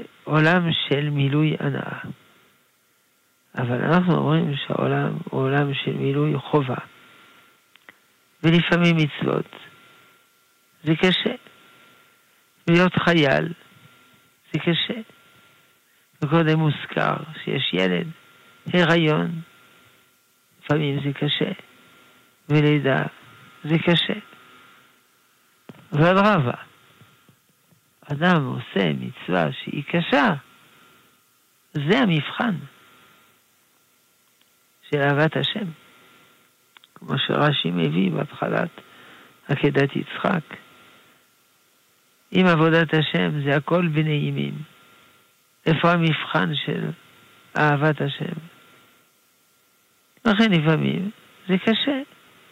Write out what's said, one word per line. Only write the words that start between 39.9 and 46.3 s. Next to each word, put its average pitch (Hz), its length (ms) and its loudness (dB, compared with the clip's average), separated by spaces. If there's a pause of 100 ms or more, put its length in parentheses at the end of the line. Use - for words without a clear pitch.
יצחק. - 600 -4 (1800)
אם 185 140 4
עבודת 160 480 4
השם 156 500 0
זה 143 120 0
הכל 170 320 0
בנעימים, 147 680 -2 (1120)
איפה 165 260 2
המבחן 165 640 0